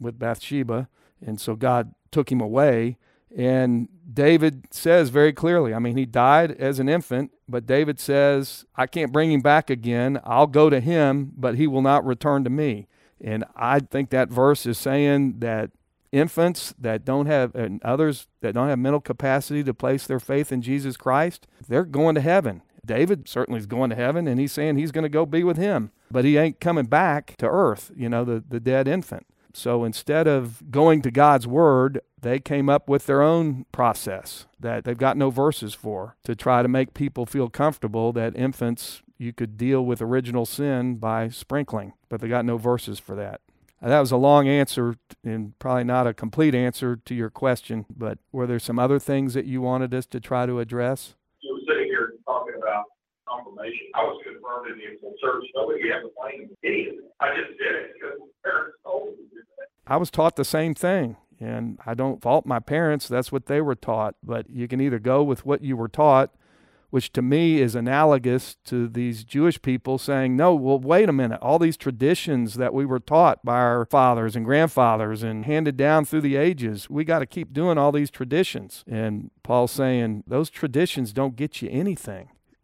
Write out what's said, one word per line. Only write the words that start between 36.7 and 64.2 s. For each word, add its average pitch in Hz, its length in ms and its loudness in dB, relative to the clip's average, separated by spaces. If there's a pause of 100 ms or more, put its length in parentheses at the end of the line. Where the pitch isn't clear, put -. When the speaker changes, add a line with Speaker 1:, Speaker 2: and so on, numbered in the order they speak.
Speaker 1:
people 131 320 -6
feel 131 220 -4
comfortable 117 640 -2
that 117 220 -4
infants, 123 640 -6 (160)
you 120 140 -10
could 110 240 -8
deal 127 280 0
with 123 160 -2
original 120 460 -2
sin 127 500 -4
by 113 320 -4
sprinkling, 117 640 -8 (160)
but 113 120 -8
they 113 80 -6
got 120 160 -2
no 120 120 -2
verses 117 420 -2
for - 180 -14
that. 101 240 -12 (400)
Uh, - 80 -6
that 147 120 6
was 131 120 0
a 131 40 4
long 139 320 6
answer 131 480 0 (280)
and 110 340 -8
probably 127 260 -2
not 123 220 0
a 113 80 -2
complete 147 400 0
answer 123 420 -2
to 120 180 -12
your 113 160 -4
question, 113 580 -4
but 107 300 -10 (140)
were 127 140 -4
there 120 120 -2
some 117 200 -6
other 131 200 2
things 135 360 -2
that 131 100 -4
you 127 160 -6
wanted 127 340 -2
us 131 120 -4
to 123 140 -10
try 123 260 -2
to 123 140 -2
address? 120 540 -4 (260)
Speaker 2:
You - 140 -10
were - 120 -12
sitting - 180 0
here - 300 -4 (120)
talking - 340 -6
about 107 240 -4 (440)
confirmation. - 680 -12
I - 80 -2
was - 220 -6
confirmed 123 480 -12
in 107 60 -20
the 107 140 -18
infant - 280 -18
church. 127 240 -4 (100)
Nobody 113 340 -4
had 101 120 -4
to - 100 -14 (100)
blame - 300 -14 (120)
me. - 360 -6 (220)
I - 160 -2
just - 220 -10
did - 160 -4
it - 200 -10
because - 240 -14
my - 320 -12
parents 151 340 -4
told 139 260 -6
me - 40 -16
to - 160 -20
do - 80 -20
it. - 300 -20 (180)
Speaker 1:
I 143 100 0
was 170 140 -4
taught 160 240 0
the 143 100 -4
same 165 300 -2
thing, 175 420 -2 (220)
and 117 480 -8
I 113 80 -6
don't 131 260 -4
fault 131 260 2
my 127 120 -2
parents. 151 480 -2
That's 123 240 -2
what 135 160 -6
they 143 140 0
were 143 160 -2
taught, 107 480 -4